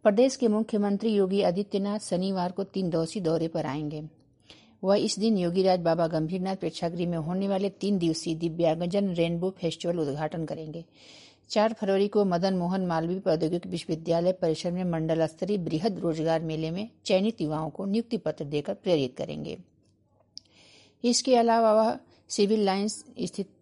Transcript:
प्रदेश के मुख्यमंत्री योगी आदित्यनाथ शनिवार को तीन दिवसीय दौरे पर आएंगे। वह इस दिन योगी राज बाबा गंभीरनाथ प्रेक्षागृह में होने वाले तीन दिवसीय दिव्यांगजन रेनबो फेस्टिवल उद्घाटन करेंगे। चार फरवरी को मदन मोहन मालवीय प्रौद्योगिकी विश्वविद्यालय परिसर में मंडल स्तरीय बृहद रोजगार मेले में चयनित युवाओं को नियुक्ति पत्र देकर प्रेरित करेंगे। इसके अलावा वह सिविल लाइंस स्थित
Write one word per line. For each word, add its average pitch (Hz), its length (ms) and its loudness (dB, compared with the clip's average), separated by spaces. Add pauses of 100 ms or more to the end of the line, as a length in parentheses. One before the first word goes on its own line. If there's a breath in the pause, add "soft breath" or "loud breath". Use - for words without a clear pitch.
प्रदेश 233 320 4
के 240 120 2
मुख्यमंत्री 208 600 0
योगी 196 320 2
आदित्यनाथ 202 560 0
शनिवार 185 540 -2
को 196 120 -4
तीन 190 260 -4
दिवसीय 165 320 -2
दौरे 160 260 0
पर 160 180 -4
आएंगे। 151 360 -6 (840 loud breath)
वह 196 120 4
इस 208 220 0
दिन 220 200 2
योगी 180 240 2
राज 185 180 4
बाबा 165 260 2
गंभीरनाथ 175 500 -2
प्रेक्षागृह 170 520 -4
में 175 100 -2
होने 180 300 -2
वाले 196 220 0
तीन 196 280 -2
दिवसीय 165 360 0
दिव्यांगजन 170 800 0
रेनबो 170 360 0
फेस्टिवल 175 480 -4
उद्घाटन 156 460 -4
करेंगे। 156 400 -10 (640 loud breath)
चार 220 240 2
फरवरी 196 360 2
को 208 160 4
मदन 185 300 2
मोहन 185 320 0
मालवीय 170 320 0
प्रौद्योगिकी 170 500 0
विश्वविद्यालय 170 640 -2
परिसर 175 400 -2
में 185 120 -4
मंडल 160 420 0
स्तरीय 185 320 -2
बृहद 165 400 -2
रोजगार 160 440 0
मेले 160 280 -4
में 196 180 -6 (160)
चयनित 208 360 2
युवाओं 156 300 -2
को - 140 -8
नियुक्ति 220 320 -2
पत्र - 280 -4
देकर 147 300 -4
प्रेरित 147 420 0
करेंगे। 151 420 -8 (1500 soft breath)
इसके 247 320 4
अलावा 226 360 4
वह 220 260 2 (320 soft breath)
सिविल 208 340 2
लाइंस 196 400 -2 (180)
स्थित 190 280 -8 (120)